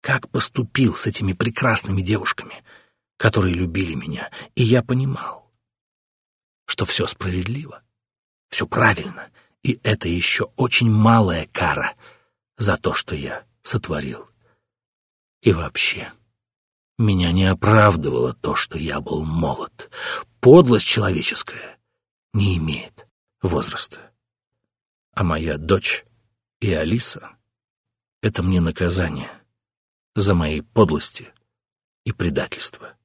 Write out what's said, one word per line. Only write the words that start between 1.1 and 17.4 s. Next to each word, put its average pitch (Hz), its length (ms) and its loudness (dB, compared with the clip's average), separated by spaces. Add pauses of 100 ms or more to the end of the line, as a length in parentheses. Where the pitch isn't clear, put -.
прекрасными 110 680 -2
девушками, - 640 -4 (540)
которые 95 360 2
любили 87 400 -4
меня. 71 360 -10 (240)
И - 80 0
я 120 200 4
понимал, - 720 -4 (1120)
что - 200 -4
все - 200 -2
справедливо, 95 760 -6 (640)
все - 180 -4
правильно, - 640 0 (340)
и 131 200 -2
это 107 260 0
еще 87 480 -2
очень 117 340 2
малая 107 640 4
кара 76 420 -4 (600)
за 101 220 0
то, 80 160 -2
что - 200 -6
я 67 300 -10 (180)
сотворил. - 680 -6 (1120)
И 107 100 4
вообще... - 600 -4 (840)
Меня 92 340 2
не 92 120 4